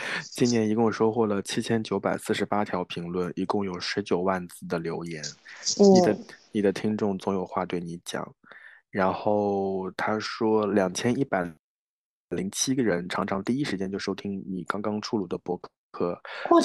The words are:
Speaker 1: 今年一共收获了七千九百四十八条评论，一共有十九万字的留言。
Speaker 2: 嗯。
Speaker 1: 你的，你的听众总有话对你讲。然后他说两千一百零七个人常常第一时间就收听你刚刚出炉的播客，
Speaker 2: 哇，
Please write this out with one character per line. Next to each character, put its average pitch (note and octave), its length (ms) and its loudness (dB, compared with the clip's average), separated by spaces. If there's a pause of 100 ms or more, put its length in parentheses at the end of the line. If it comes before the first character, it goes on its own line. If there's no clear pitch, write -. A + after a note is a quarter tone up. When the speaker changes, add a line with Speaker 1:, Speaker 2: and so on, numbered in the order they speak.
(220)
Speaker 1:
今 - 260 2
年 A2+ 200 4
一 G#2+ 60 2
共 A2+ 180 4
收 A2 200 2
获 A2+ 140 2
了 G2+ 160 0
七 - 200 -4
千 A2+ 180 0
九 G2+ 180 -2
百 G2 200 0
四 - 160 -2
十 G2+ 100 0
八 G#2 200 0
条 F2+ 200 -2
评 F2 220 -8
论， F2 300 -2
一 F#2+ 80 -2
共 G2+ 200 -2
有 F2+ 140 -6
十 - 240 -4
九 F2+ 200 0
万 F#2 260 0
字 - 180 -16
的 F2 140 -2
留 E2 240 -6
言。 E2 180 -10 (560)
Speaker 2:
嗯。 G3+ 160 10
Speaker 1:
你 F#3 60 10
的， F3+ 160 6 (340)
你 G#2 120 0
的 G2 100 4
听 G#2+ 240 -2
众 G2+ 200 0
总 G2 160 -2
有 F#2 140 -2
话 F#2 180 -4
对 F2+ 140 -4
你 E2+ 260 -8
讲。 - 300 -8 (560)
然 F#2 220 2
后 G2 800 0
他 G#2+ 260 -2
说 A2 480 0
两 G2 260 2
千 A#2+ 240 0
一 C#3 80 0
百 F#2 240 0 (840)
零 F2+ 200 -4
七 - 240 -2
个 C3+ 80 2
人 F2+ 260 2
常 G2+ 160 -2
常 G2 200 -2
第 A#2+ 120 0
一 C#3+ 60 -2
时 C#3 140 -2
间 F#2+ 120 -4
就 G2 80 -4
收 F#2+ 160 -4
听 G2 320 -6
你 F#2 200 -6
刚 G2+ 180 -4
刚 G#2+ 180 -4
出 - 180 -4
炉 F#2+ 80 -2
的 E2+ 120 -6
播 - 180 -6 (360)
客， F2 280 -4 (300)
Speaker 2:
哇， E4+ 140 10